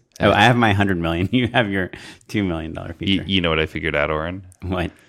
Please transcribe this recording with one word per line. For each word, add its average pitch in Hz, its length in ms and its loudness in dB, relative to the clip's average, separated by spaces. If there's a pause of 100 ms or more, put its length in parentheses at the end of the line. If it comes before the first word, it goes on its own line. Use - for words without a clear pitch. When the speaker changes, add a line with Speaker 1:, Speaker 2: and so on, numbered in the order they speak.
(200)
Speaker 1:
Oh, 107 80 4
Speaker 2:
Yeah. 98 80 4
Speaker 1:
I 104 60 6
have 120 140 6
my 113 180 4
hundred 98 240 2
million. 82 300 -2
<laughs> - 40 -20
You 127 160 0
have 120 220 0
your 95 200 -2 (380)
two 104 160 -2
million 80 300 -4
dollar 87 180 -12
feature. 95 300 0
Speaker 2:
Y-, - 40 -10
you 95 140 0
know 85 100 0
what 80 80 0
I 78 80 0
figured 80 300 -4
out, 73 140 0
Oren? 87 360 -6 (140)
Speaker 1:
What? 92 320 -6 (160)